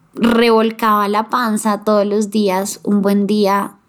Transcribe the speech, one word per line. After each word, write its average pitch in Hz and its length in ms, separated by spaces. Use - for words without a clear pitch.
revolcaba 226 920
la 214 220
panza 214 540
todos 208 220
los 208 240
días, 202 520
un 202 200
buen 202 240
día 202 500